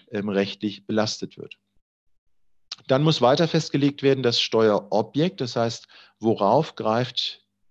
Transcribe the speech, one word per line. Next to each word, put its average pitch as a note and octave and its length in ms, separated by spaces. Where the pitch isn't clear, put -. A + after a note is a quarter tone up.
ähm, G#2 180
rechtlich G2 560
belastet G#2+ 540
wird. - 180
Dann C3 140
muss D#3 200
weiter D3 260
festgelegt C#3+ 540
werden C3+ 200
das A#2+ 160
Steuerobjekt, A2+ 1040
das B2 160
heißt, A#2 320
worauf G#2+ 540
greift A2+ 720